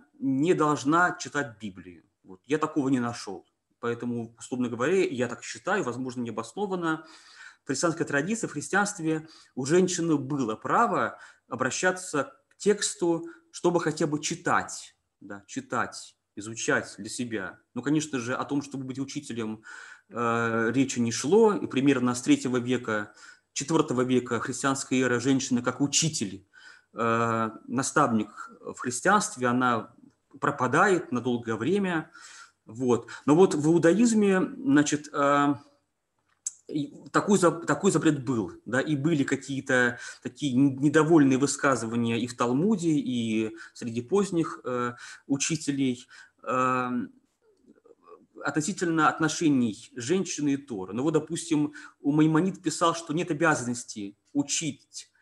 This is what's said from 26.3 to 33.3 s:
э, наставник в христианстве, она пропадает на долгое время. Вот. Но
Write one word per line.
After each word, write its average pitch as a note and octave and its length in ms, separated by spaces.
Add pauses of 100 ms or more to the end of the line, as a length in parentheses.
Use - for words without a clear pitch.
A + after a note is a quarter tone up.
э, A2+ 560 (180)
наставник B2 840 (100)
в - 160
христианстве, D3 720
она A#2+ 480 (440)
пропадает E3+ 720
на B2 80
долгое A#2 360
время. E3 560 (540)
Вот. A#2+ 440 (160)
Но C#3+ 100